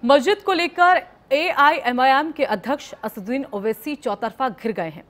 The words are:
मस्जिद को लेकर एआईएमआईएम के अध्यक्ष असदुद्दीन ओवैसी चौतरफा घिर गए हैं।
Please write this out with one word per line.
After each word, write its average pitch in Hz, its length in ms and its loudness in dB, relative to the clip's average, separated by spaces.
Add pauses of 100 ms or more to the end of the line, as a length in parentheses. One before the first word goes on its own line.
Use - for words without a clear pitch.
मस्जिद 285 360 4
को 381 120 -2
लेकर 349 500 2 (280)
एआईएमआईएम 285 1000 2
के - 140 -2
अध्यक्ष 214 480 -6 (100)
असदुद्दीन 226 500 -6
ओवैसी 214 420 -6
चौतरफा 233 540 -6
घिर 226 220 -8
गए 170 180 -6
हैं। 156 200 -18